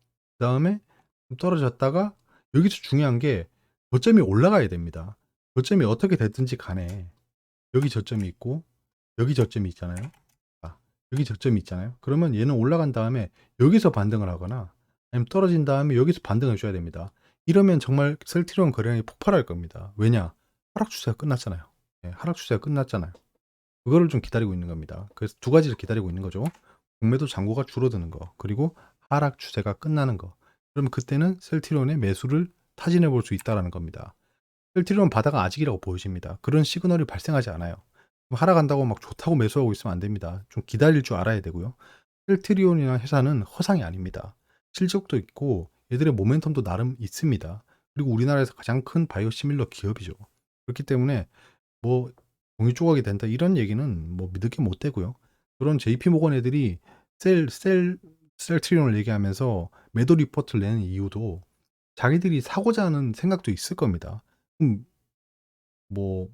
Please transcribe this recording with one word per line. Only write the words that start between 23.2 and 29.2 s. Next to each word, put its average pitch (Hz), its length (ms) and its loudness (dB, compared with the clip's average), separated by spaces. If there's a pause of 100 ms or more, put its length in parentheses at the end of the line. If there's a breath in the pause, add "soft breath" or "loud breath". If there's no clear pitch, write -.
그거를 165 240 4
좀 135 120 0
기다리고 113 320 -2
있는 87 160 -6
겁니다. 82 460 -12
그래서 - 260 -8
두 123 100 -4
가지를 151 260 6
기다리고 101 340 -4
있는 90 100 -6
거죠. 92 240 -6 (560 soft breath)
공매도 127 260 2
잔고가 110 380 -4
줄어드는 113 460 -4
거, 80 260 -16
그리고 139 400 -4 (320 soft breath)
하락 143 300 0